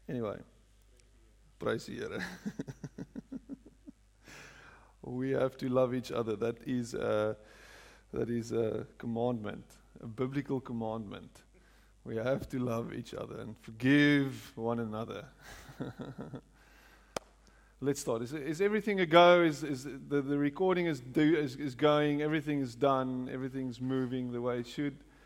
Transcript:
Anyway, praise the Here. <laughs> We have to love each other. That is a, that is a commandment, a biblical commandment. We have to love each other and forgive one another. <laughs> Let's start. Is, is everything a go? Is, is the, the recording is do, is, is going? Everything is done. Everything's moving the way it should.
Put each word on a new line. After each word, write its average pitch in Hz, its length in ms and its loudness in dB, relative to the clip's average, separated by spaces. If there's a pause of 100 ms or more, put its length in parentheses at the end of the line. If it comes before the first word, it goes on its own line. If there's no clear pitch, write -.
Anyway, 117 300 -4 (1200)
praise 113 280 -2
the - 80 -12
Here. 107 300 -8
<laughs> - 40 -8 (2750)
We 127 280 -4
have 131 280 0
to 131 100 -4
love 127 260 4
each 123 160 -4
other. 113 240 -2
That 117 220 -2 (100)
is 123 280 -4
a, 107 420 0 (760)
that 123 160 -4
is 117 220 -4
a 113 380 -2 (100)
commandment, 117 680 -4 (380)
a 123 60 -12
biblical 131 500 -4
commandment. 110 720 -8 (720)
We 117 140 -8
have 127 320 -2
to 131 100 -6
love 117 340 -4
each 117 220 -10
other - 240 -10
and - 220 -12
forgive 135 960 2
one 117 240 -2
another. 107 460 -6 (520)
<laughs> 135 80 -8 (2000)
Let's 139 180 -2
start. 117 220 -2
Is, 120 100 -8
is 156 300 -4
everything 208 380 2
a 180 60 2
go? 175 360 10
Is, 151 200 2
is 135 220 -4
the, 143 380 -2
the 143 160 0
recording 175 480 2
is 147 140 0
do, 151 360 4
is, 135 200 0
is 135 180 -6
going? 147 480 4
Everything 151 380 0
is 120 140 -4
done. 131 560 2
Everything's 131 520 -6
moving 127 500 -2
the 120 80 -4
way 123 200 -2
it 120 60 -6
should. 143 300 -4 (300)